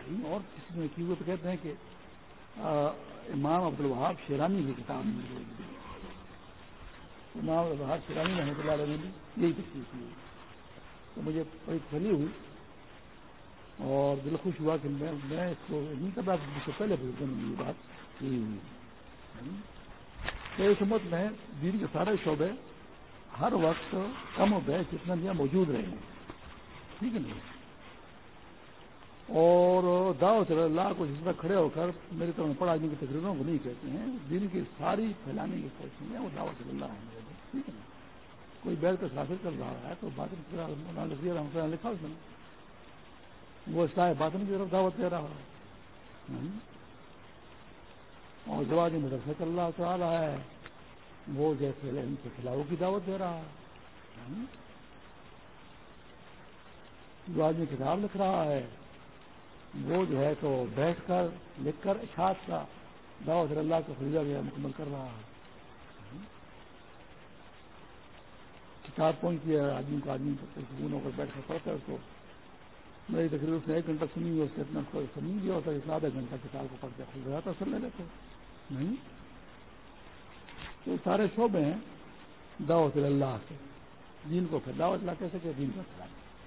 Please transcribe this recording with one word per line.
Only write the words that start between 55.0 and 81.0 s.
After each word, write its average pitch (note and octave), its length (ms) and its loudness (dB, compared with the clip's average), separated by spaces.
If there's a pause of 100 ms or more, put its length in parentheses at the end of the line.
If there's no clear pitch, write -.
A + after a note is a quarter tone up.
جو D#3+ 160 4
آدمی D#3+ 220 6
کتاب C#3 320 2
لکھ G3+ 180 -2
رہا F#3 280 4
ہے، C#3 220 2 (1160)
وہ F3 260 4
جو C3+ 80 4
ہے D3 220 6
تو C3+ 240 2 (100)
بیٹھ E3 320 4
کر، F3+ 200 4 (380)
لکھ D3 180 0
کر G3 200 4
اشاعت F#3+ 320 2 (120)
کا E3 180 0 (600)
دعوت D#3 320 4
اللہ D#3 160 4 (120)
کا D3+ 120 -6
فریضہ C#3+ 200 2
جو C#3+ 180 2
ہے C#3+ 40 0
مکمل C#3 360 -4
کر D#3 160 -6
رہا C3+ 120 -4
ہے۔ A2+ 180 -10 (3500)
کتاب D#3+ 380 4
پہنچتی D#3+ 360 4
ہے C#3+ 140 6
آدمی C#3 340 0
کو، C#3+ 60 -2
آدمی C#3 300 0
کو - 140 -10
سکون C#3+ 380 -4
ہو C#3 120 0
کر C3+ 120 -2
بیٹھ C#3+ 180 -2
کر C#3 120 -8
پڑھتا D#3+ 240 -2
ہے D#3 60 0
اس C3 100 -6
کو۔ C#3 100 -4 (1120)
میری E3 200 4
تقریر D3 200 0
اس D#3+ 200 2
نے D#3 60 4
ایک E3 120 4
گھنٹہ D#3 180 2 (100)
سنی E3 240 2
ہے، D3+ 60 6
اس C3+ 120 0
نے D#3+ 80 -2
اتنا D3 160 -2 (100)
کوئی D3 240 0
سنی E3 280 -2
دیا F#3+ 120 2
ہوتا D#3 160 2
ہے D3 80 0
جتنا D3+ 160 -2
آدھا D#3 200 2
گھنٹہ C3 200 -4
کتاب C3+ 360 -6
کو B2+ 100 -12
پڑھ C3 160 -6
کے C3+ 60 -10 (100)
خود C3+ 120 -8
زیادہ D3+ 260 -2
اثر F#3+ 160 -4
لے - 120 0
لیتے A#3 240 -6
ہیں۔ - 360 -14 (320)
نہیں؟ D#3 260 0 (1900)
تو F3+ 200 0